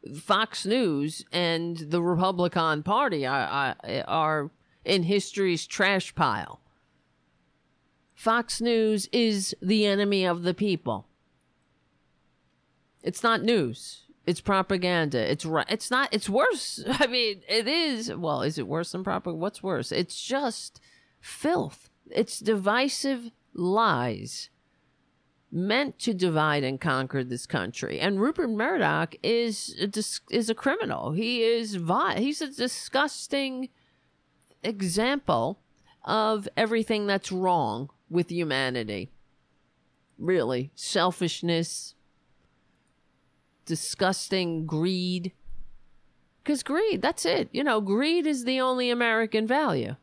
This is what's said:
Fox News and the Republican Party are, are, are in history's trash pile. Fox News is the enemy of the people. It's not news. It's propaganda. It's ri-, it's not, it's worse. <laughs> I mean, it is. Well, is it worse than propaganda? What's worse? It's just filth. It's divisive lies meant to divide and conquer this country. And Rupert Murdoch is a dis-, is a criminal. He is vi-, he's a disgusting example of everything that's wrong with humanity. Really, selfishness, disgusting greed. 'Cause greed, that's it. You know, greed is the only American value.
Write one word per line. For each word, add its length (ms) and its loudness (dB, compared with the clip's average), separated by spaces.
Fox 500 0
News 680 0
and 440 0
the 240 -2
Republican 800 2
Party 420 0
are, 500 0
are, 220 -2
are 440 0
in 180 4
history's 640 0
trash 480 0
pile. 460 0
Fox 460 0
News 500 2
is 500 2
the 240 4
enemy 400 2
of 180 0
the 100 0
people. 540 -2
It's 200 -6
not 200 4
news. 640 0
It's 140 0
propaganda. 800 2
It's 160 -2
ri-, 220 0
it's 240 -4
not, 220 2
it's 160 -2
worse. 560 0
<laughs> 20 -6
I 200 2
mean, 420 -2
it 180 2
is. 460 0
Well, 280 -2
is 160 0
it 100 -4
worse 260 -4
than 100 -6
propaganda? 360 -4
What's 220 -4
worse? 300 -2
It's 300 -2
just 580 -4
filth. 680 -4
It's 300 0
divisive 920 0
lies 960 0
meant 480 0
to 140 -2
divide 500 2
and 160 -2
conquer 440 0
this 220 -6
country. 540 -4
And 220 0
Rupert 280 0
Murdoch 720 0
is 580 -2
a 80 0
dis-, 340 -4
is 180 0
a 60 0
criminal. 560 -2
He 320 0
is 320 0
vi-, 440 0
he's 220 0
a 60 -6
disgusting 1200 -2
example 960 0
of 500 0
everything 500 0
that's 260 -2
wrong 580 0
with 220 0
humanity. 800 -2
Really, 560 0
selfishness, 1200 0
disgusting 1000 -2
greed. 640 0
'Cause 200 0
greed, 380 0
that's 240 0
it. 260 2
You 120 -2
know, 160 4
greed 480 2
is 160 0
the 160 0
only 300 2
American 580 2
value. 560 2